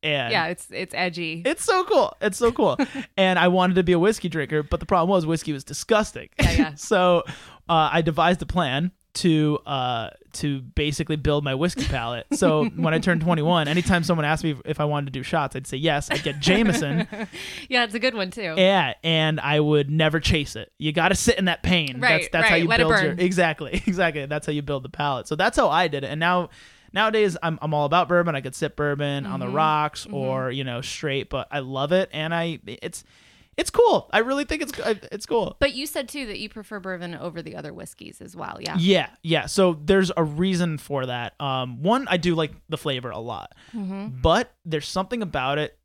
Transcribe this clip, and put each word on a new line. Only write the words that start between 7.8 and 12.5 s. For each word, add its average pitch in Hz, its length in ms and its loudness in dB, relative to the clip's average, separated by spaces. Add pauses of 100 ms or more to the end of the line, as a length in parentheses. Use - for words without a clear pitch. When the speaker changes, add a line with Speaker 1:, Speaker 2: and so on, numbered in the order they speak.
Speaker 1:
I 165 100 4
devised 165 400 2
a 147 40 -8
plan 160 460 0 (200)
to, 151 540 2
uh, 123 440 -4 (240)
to 143 260 -4
basically 151 560 -2
build 147 260 2
my 135 140 -2
whiskey 180 280 0
palate. 120 480 -4
So 160 320 4